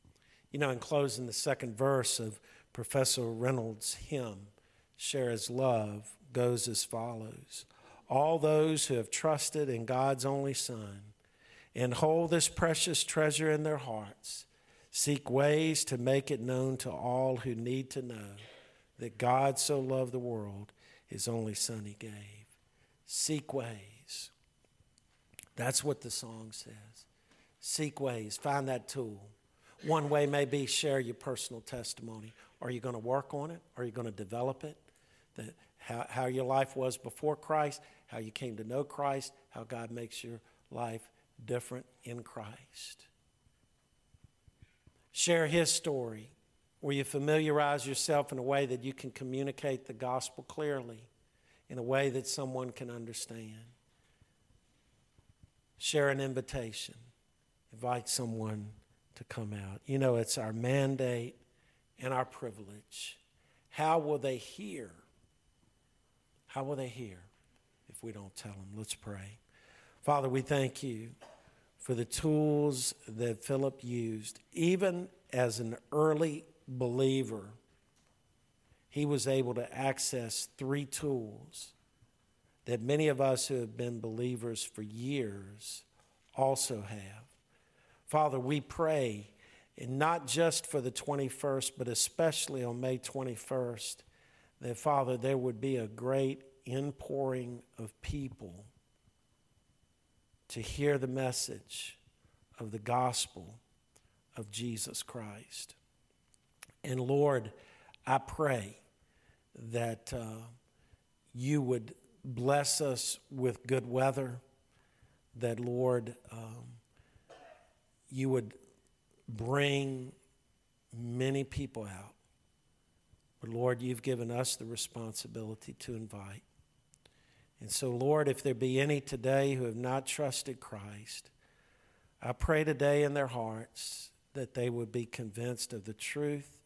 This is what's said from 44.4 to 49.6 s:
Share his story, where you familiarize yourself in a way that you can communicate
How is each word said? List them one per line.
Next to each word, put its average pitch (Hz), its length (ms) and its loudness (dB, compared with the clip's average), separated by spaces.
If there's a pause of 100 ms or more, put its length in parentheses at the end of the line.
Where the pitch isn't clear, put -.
Share 165 360 4
his 156 240 4
story, 120 600 -2 (500)
where 143 140 0
you 139 100 2
familiarize 147 840 4
yourself 143 460 2
in 135 60 -4
a 123 40 -4
way 139 240 4
that 123 180 -4
you 131 80 -4
can 135 180 -10
communicate 135 760 -4